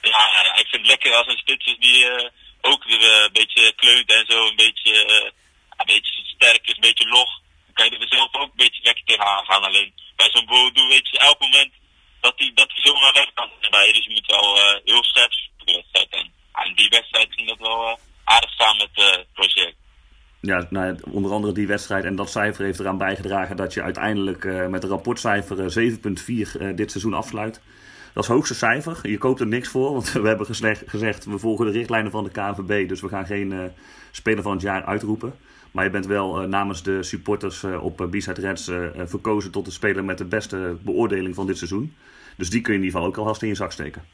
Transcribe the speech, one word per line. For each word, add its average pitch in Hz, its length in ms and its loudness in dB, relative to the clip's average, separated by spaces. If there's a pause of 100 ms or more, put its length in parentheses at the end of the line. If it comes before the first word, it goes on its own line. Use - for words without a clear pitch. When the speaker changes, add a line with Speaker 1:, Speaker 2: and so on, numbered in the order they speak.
Speaker 1:
ja, - 240 4 (100)
ja, - 100 4
ja, - 120 2
ik - 100 4
vind 117 160 -4
het 107 80 4
lekker 120 240 4
als 117 120 4
een 123 120 -2
spits - 280 -4
is 123 120 -2
die, 123 320 6
eh, 120 200 -4 (300)
ook - 240 0
weer, - 160 2
eh, 110 240 6
een 101 80 0
beetje 113 440 4
kleunt 120 340 4
en 110 180 4
zo, 113 200 2
een 107 80 -4
beetje, 107 480 4
eh, 107 260 2 (460)
een - 100 -4
beetje - 260 2 (220)
sterk 117 320 4
is, - 80 0
een - 60 -6
beetje 117 280 4
log. 123 220 2 (340)
Dan - 100 -20
kan 113 160 2
je - 80 -12
er - 180 0
zelf - 180 2
ook - 160 -4
een - 140 2
beetje - 180 0
lekker - 220 2
tegenaan 101 400 2
gaan. 98 180 2
Alleen 98 320 0 (220)
bij 107 140 4
zo'n - 160 2
Boadu 127 400 4
weet - 220 4
je - 100 -2
elk 143 220 6
moment 139 320 4 (480)
dat 123 160 2
hij, 135 180 0
dat 123 180 4
hij - 100 -4
zomaar 135 300 6
weg 139 220 2
kan - 160 -6 (200)
bij 101 160 4
je. 107 60 6
Dus - 120 2
je - 80 -10
moet 107 140 -2
wel, 101 320 2
eh, 101 260 4
heel 101 200 2
scherp - 280 2
spelen. - 600 -4
En, - 400 -2 (200)
en - 220 -6
die - 140 4
wedstrijd 113 420 2
ging 113 180 -8
dat 113 100 -8
wel, 113 300 -4
eh, 113 80 -4 (280)
aardig 113 260 4
samen 110 260 2
met, 104 300 0
eh, 95 60 4
het 90 200 -4
project. 92 440 0 (640)
Speaker 2:
Ja, 90 300 -2
nou 92 160 -4
ja, - 260 -8
onder 98 200 -2
andere 104 200 -2
die 101 140 -2
wedstrijd 98 380 -4
en 95 120 -4
dat 98 140 -6
cijfer 104 340 -4
heeft 95 160 -4
eraan 95 180 -4
bijgedragen 95 580 -4
dat 95 180 -6
je 101 80 -6
uiteindelijk, 95 640 -4
eh, 92 220 -4
met 95 160 -6
een 98 60 -8
rapportcijfer, 101 720 -4
eh, 92 80 -4
zeven 113 320 0
punt 98 220 -6
vier, 117 380 -6
eh, 95 160 -6
dit 101 140 -4
seizoen 101 240 -4
afsluit. 107 480 -8 (520)
Dat 107 80 -4
is - 60 -4
het 117 100 4
hoogste 139 160 -2
cijfer. 139 540 -4
Je 104 100 -2
koopt 131 220 0
er 120 60 -2
niks 120 220 -4
voor, 131 240 -2
want 127 240 -6
<laughs> 113 60 -2
we 104 60 2
hebben 107 180 0
gesle-, 107 400 -4
gezegd, 107 380 -6
"We 104 140 -8
volgen 110 280 -2
de 104 60 -2
richtlijnen 110 380 -2
van 104 140 -6
de 95 60 -10
K - 60 -14
N 101 180 -6
V 98 300 -2
B, 90 40 -8
dus 92 120 -8
we 98 80 -8
gaan 95 180 -6
geen, 98 260 -6
eh, 92 120 -8 (480)
speler 107 300 -2
van 101 100 -4
het 87 100 -4
jaar 95 220 -4
uitroepen." 107 540 -6 (340)
Maar 92 120 -2
je 98 60 0
bent 95 160 -6
wel, 95 340 -2
eh, 92 60 -6
namens 98 360 -4
de 95 200 -4
supporters, 101 600 -6
eh, 92 220 -6
op, 85 160 -8
eh, 90 80 -4
B-Side 92 320 -6
Reds, 92 280 -6
eh, 87 320 -8
eh, 87 80 -8
verkozen 101 420 -4
tot 95 140 -6
de 92 60 -12
speler 95 340 -2
met 92 140 -6
de 95 60 -8
beste 92 560 -6
beoordeling 95 540 -2
van 95 120 -6
dit 95 120 -4
seizoen. 98 380 -8 (400)
Dus 87 140 -8
die 117 100 -2
kun 113 120 -4
je 101 60 0
in 95 60 -2
ieder 90 140 -4
geval 90 160 -4
ook - 40 -10
alvast 107 240 -4
in 110 60 -4
je 104 60 -2
zak 95 180 -8
steken. 82 420 -14